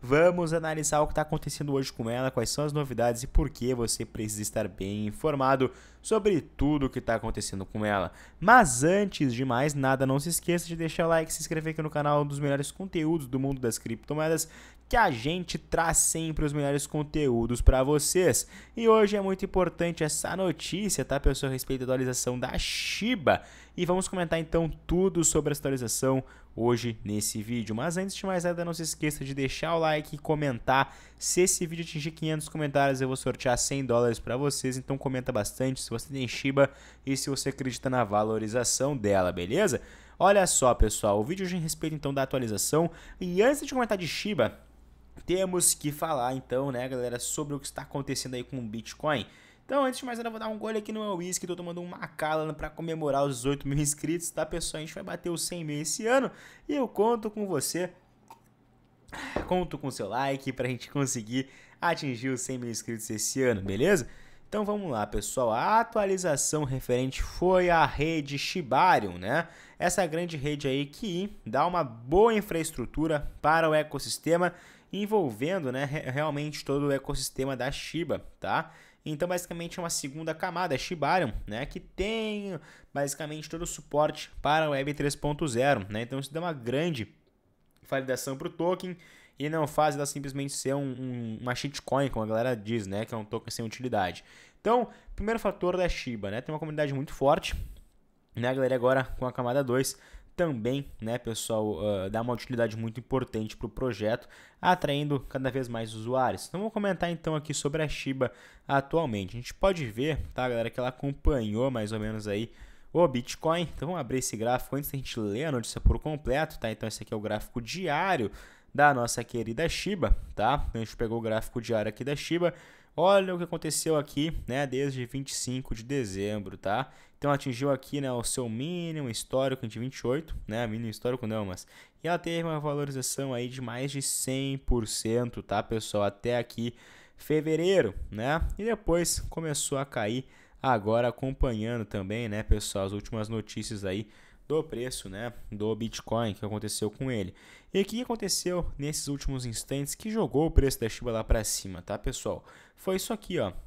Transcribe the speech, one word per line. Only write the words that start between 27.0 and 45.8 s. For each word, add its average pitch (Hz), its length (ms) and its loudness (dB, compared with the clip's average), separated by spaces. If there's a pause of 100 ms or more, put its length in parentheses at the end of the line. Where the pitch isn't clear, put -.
nesse 104 360 -2
vídeo. 110 360 -2
Mas 160 200 -2
antes 190 200 -4
de - 100 -6
mais 185 160 0
nada, 175 220 0
não 170 100 -4
se 170 80 -6
esqueça 151 420 -2
de 135 80 -6
deixar 139 440 -2
o - 20 2
like 156 380 0
e - 20 -12
comentar. 139 760 2 (200)
Se - 260 2
esse 185 240 4
vídeo 165 180 -6
atingir 160 260 -6
quinhentos 156 380 -4
comentários, 139 520 2
eu 135 60 2
vou 131 100 0
sortear 123 420 2
cem 139 260 0
dólares 120 340 4
pra 113 180 -4
vocês. 135 400 0
Então 135 220 -4
comenta 131 320 -2
bastante 127 520 0
se - 80 -8
você 113 200 -6
tem 135 160 -2
Shiba 139 440 4 (360)
e 135 100 0
se 135 140 -4
você 135 200 -2
acredita 131 380 -4
na 127 140 4
valorização 110 920 2
dela, 101 340 4
beleza? 113 500 2 (380)
Olha 196 280 8
só, 123 280 6
pessoal, 104 460 4
o 107 40 2
vídeo 190 200 -4
hoje 180 120 -2
em 175 40 -2
respeito 156 340 -4
então 139 180 -4
da 139 100 0
atualização. 131 680 2 (300)
E 180 220 2
antes 277 220 4
de 277 80 -8
comentar 233 240 2
de 175 120 -4
Shiba, 139 500 0 (640)
temos 180 480 2
que 147 200 -2